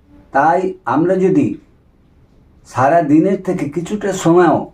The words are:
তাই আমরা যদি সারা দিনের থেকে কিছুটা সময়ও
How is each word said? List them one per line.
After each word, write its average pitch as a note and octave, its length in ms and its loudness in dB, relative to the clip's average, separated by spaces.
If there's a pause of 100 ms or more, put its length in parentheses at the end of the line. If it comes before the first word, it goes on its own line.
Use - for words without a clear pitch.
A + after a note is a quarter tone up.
(320)
তাই F3 420 0 (120)
আমরা D#3+ 300 0
যদি D#3 420 0 (1080)
সারা C#3 340 0
দিনের E3 420 2
থেকে F3 260 -4
কিছুটা G3 440 -6
সময়ও E4 600 2